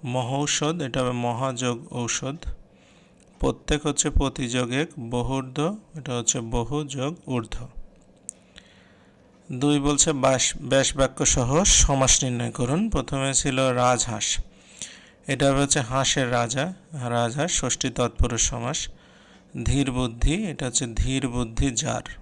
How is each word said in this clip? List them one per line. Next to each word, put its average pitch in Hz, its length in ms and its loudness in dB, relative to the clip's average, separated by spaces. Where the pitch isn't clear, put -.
মহৌষধ, 139 760 -2
এটা 135 200 -2
হবে 123 100 2
মহা 120 420 -2
যোগ 120 400 -4
ঔষধ। 127 440 -4
প্রত্যেক 143 480 0
হচ্ছে 147 220 0
প্রতি 135 400 0
যোগ 123 220 0
এক। 143 160 0
বহুর্ধ, 131 760 -2
এটা 135 160 -8
হচ্ছে 120 260 -2
বহু 120 440 -2
যোগ 139 320 -4
ঊর্ধ্ব। 123 400 -4
দুই 143 280 2
বলছে 143 340 2
ব্যাস, 131 480 2
ব্যাস 135 360 2
বাক্য 131 280 2
সহ 135 380 2
সমাস 135 600 4
নির্ণয় 120 280 -2
করুন। 147 380 0
প্রথমে 135 440 -2
ছিল 131 260 0
রাজহাঁস, 123 760 2
এটা 139 220 4
হবে 135 120 4
হচ্ছে 143 180 2
হাঁসের 131 520 0
রাজা, 123 420 0
রাজহাঁস, 123 580 0
ষষ্ঠী - 380 -2
তৎপুরুষ 120 600 2
সমাস। 123 400 -4
ধীর 135 260 2
বুদ্ধি, 127 540 0
এটা 143 200 -6
হচ্ছে 123 220 -2
ধীর 131 400 0
বুদ্ধি 120 440 0
যার। 117 300 -2